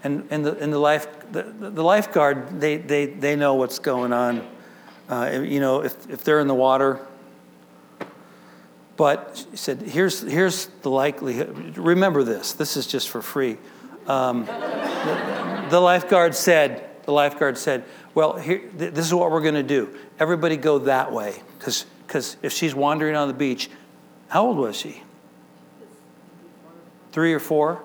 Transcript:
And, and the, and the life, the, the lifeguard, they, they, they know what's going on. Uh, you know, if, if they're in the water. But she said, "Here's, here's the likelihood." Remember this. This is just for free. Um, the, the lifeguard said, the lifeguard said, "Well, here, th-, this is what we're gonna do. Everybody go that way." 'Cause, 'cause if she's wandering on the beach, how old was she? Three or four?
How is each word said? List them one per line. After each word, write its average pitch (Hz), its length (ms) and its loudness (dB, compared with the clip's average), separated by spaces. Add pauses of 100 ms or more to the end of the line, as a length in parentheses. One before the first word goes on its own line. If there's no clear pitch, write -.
And, 143 280 -4
and 151 120 -2
the, 147 140 -2
and 151 160 -4
the 147 60 0
life, 147 280 2 (240)
the, - 120 -4
the 202 400 -8
lifeguard, 151 760 2
they, 151 180 0
they, 147 280 0
they 143 300 -2
know 143 180 2
what's 127 240 0
going 123 360 -2
on. 120 340 0 (600)
Uh, 123 360 -2
you 143 160 -2
know, 135 240 2
if, - 260 -8
if - 140 -12
they're 151 160 4
in 143 80 2
the 135 80 2
water. 131 500 4 (1900)
But - 540 0
she - 60 -16
said, 131 240 -6
"Here's, 185 400 0
here's 180 460 0 (140)
the 143 80 -2
likelihood." 139 880 -2
Remember 175 460 4
this. 113 300 -2
This - 240 -4
is 131 100 -6
just - 220 -4
for 117 120 -8
free. 127 360 -2 (500)
Um, 127 380 0
the, - 1200 -4
the 175 100 6
lifeguard 180 540 4
said, 147 560 2 (220)
the 143 40 2
lifeguard 143 420 2
said, 135 260 -2 (320)
"Well, 156 220 2
here, 175 220 -2
th-, 170 340 -8
this 160 120 -2
is 165 80 0
what 175 180 4
we're 160 100 2
gonna 151 220 2
do. 127 260 0 (280)
Everybody 160 380 2
go 147 240 2
that 131 320 0
way." 104 240 -6 (240)
'Cause, - 260 -6 (220)
'cause - 340 -6
if - 120 -4
she's 156 200 -2
wandering 151 440 0
on 143 100 0
the 135 60 -4
beach, 127 360 -4 (600)
how 196 160 2
old 240 100 0
was 120 220 -2
she? - 260 -12 (2000)
Three 165 220 2
or 151 80 -2
four? 156 440 0